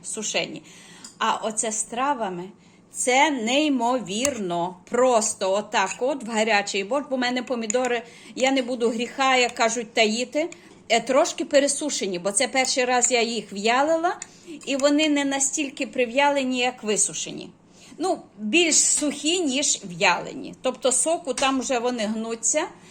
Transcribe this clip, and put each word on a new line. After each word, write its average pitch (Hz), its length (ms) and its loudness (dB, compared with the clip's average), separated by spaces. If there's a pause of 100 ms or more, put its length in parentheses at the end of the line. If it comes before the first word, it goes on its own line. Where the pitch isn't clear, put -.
сушені. 185 600 -6 (560)
А 214 160 2
оце 220 380 -4
з - 100 -4
травами, 226 600 -2 (480)
це 269 380 4
неймовірно. 233 1500 0 (140)
Просто 226 600 2
отак 214 480 0
от 254 240 -2
в 214 60 -10
гарячий 214 540 0
борщ, 262 260 -2
бо 262 60 -2
в - 20 -2
мене 247 240 -2
помідори, 240 600 -2 (320)
я 254 160 2
не 269 120 2
буду 233 280 0
гріха, 254 460 0
як 240 180 2
кажуть, 226 400 0
таїти, 247 560 0 (380)
е, 226 120 4
трошки 285 440 2
пересушені, 269 720 0
бо 190 140 -2
це 254 160 0
перший 262 360 0
раз 247 280 2
я 233 100 4
їх 226 300 -4
в'ялила, 294 640 2 (500)
і 269 100 -2
вони 294 320 4
не 285 160 2
настільки 277 640 -2
прив'ялені, 254 720 0
як 247 240 -2
висушені. 185 680 -2 (480)
Ну, 349 200 -2 (200)
більш 294 380 2
сухі, 302 640 0
ніж 285 440 0
в'ялені. 175 800 -2
Тобто 254 300 0
соку 320 420 0
там 269 260 0
вже 247 180 -2
вони 240 240 -2
гнуться, 226 640 -2 (260)